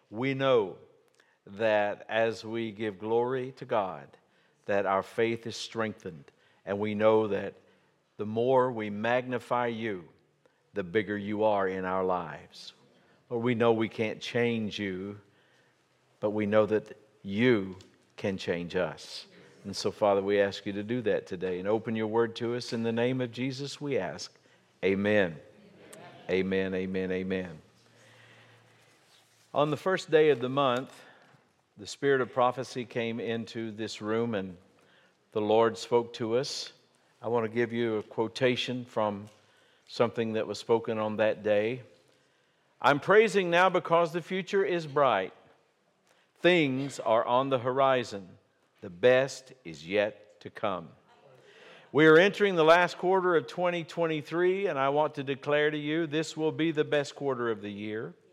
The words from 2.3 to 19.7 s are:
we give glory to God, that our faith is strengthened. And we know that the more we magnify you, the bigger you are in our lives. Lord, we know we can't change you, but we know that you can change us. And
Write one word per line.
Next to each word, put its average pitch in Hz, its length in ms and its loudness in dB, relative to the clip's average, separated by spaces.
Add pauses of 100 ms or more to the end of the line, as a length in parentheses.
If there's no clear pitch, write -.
we 113 300 -6
give 104 260 -6
glory 123 560 -2
to - 80 -14
God, 95 440 -4 (580)
that 101 200 0
our 95 180 2
faith 117 440 -2
is 107 80 -10
strengthened. 101 680 -8 (400)
And 98 140 -4
we 107 160 -2
know 110 320 6
that 98 260 -4 (640)
the 107 80 -6
more 123 460 2
we 107 180 -6
magnify 120 760 -2
you, 110 360 -6 (720)
the 101 80 -6
bigger 95 340 -2
you 104 280 -4
are 101 240 2
in 92 180 -4
our 95 180 -2
lives. 87 720 -6 (560)
Lord, 117 140 -4
we 123 100 2
know 117 200 4
we 113 160 0
can't 110 300 -6
change 117 600 -2
you, 101 400 -6 (1000)
but 104 120 -2
we 107 160 0
know 107 180 6
that 104 320 -2 (240)
you 98 540 2 (400)
can 98 200 -2
change 87 400 -4
us. - 520 -6 (380)
And 98 100 -10